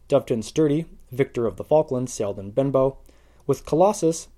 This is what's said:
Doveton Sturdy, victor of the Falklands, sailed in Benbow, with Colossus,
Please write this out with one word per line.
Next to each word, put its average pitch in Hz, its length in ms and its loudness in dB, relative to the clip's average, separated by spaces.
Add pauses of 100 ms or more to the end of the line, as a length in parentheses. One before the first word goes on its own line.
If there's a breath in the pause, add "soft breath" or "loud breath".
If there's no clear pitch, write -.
Doveton 131 360 0
Sturdy, 156 420 0 (240)
victor 123 340 -2
of 98 120 -4
the - 80 -12
Falklands, 135 480 0
sailed 101 260 -4
in 98 140 -12
Benbow, 135 460 0 (500 soft breath)
with - 180 -2
Colossus, 165 720 2